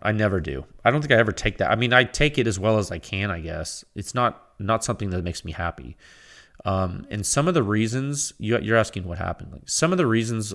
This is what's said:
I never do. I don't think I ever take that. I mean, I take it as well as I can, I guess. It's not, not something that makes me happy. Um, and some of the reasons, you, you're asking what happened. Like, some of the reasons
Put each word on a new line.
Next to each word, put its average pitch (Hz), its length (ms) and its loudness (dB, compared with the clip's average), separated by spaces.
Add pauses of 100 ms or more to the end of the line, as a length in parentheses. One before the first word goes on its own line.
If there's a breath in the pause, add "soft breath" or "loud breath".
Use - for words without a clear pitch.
I 107 80 2
never 104 280 2
do. 69 260 -6 (200)
I 120 60 6
don't 147 100 2
think 143 100 0
I 120 40 8
ever 110 160 6
take - 260 -2
that. - 140 2
I - 40 4
mean, 120 180 2
I 127 100 8
take 147 340 0
it 123 80 4
as 98 140 0
well 107 180 4
as 98 140 -2
I 92 80 -6
can, 98 320 -4
I 85 80 -4
guess. 80 440 -8 (120)
It's - 180 -8
not, 123 460 -2
not 107 240 0
something 104 260 -2
that 90 140 -2
makes 85 200 -6
me 82 100 -8
happy. 82 440 -8 (680 loud breath)
Um, 95 440 -2
and 104 160 -4
some 147 220 0
of 180 80 2
the 143 80 4
reasons, 117 720 -2
you, 107 220 0
you're 110 180 2
asking 101 280 0
what 87 120 -8
happened. 87 360 -8
Like, - 140 -18
some 165 240 0
of 185 60 2
the 170 80 4
reasons 113 500 0